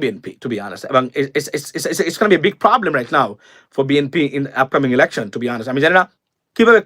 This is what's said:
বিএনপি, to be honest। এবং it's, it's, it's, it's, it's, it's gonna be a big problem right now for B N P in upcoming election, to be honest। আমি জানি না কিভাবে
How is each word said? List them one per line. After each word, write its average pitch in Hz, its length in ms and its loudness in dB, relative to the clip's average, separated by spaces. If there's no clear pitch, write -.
বিএনপি, 98 280 -8
to - 120 -12
be 104 100 -6
honest। 98 280 -14
এবং 131 120 2
it's, 139 180 -4
it's, 139 180 -6
it's, 143 200 -6
it's, 151 160 -8
it's, 180 160 -4
it's 170 120 -6
gonna 208 160 4
be - 60 0
a 170 60 -4
big - 180 -2
problem 208 340 2
right 120 200 -6
now 120 100 0
for 135 160 0
B - 20 2
N - 80 -8
P - 20 -6
in 139 60 -2
upcoming 139 360 0
election, 135 360 0
to - 100 -8
be 120 80 -4
honest। 117 220 -8
আমি 139 120 0
জানি 175 140 4
না 180 40 2
কিভাবে 226 300 6